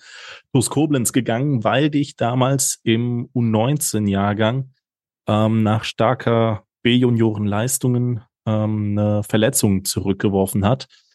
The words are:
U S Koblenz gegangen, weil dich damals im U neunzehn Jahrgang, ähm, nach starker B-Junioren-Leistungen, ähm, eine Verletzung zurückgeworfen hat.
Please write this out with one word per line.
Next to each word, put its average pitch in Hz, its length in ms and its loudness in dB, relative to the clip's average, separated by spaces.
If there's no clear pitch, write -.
U 135 40 4
S 113 120 0
Koblenz 143 420 0
gegangen, 123 520 0
weil 131 260 0
dich 143 260 -4
damals 131 680 0
im 120 500 0
U 120 80 0
neunzehn 110 640 0
Jahrgang, 104 640 0
ähm, 110 360 2
nach 107 220 0
starker 113 800 0
B-Junioren-Leistungen, 120 1400 0
ähm, 107 520 -2
eine 104 240 0
Verletzung 104 640 2
zurückgeworfen 98 800 0
hat. 123 220 0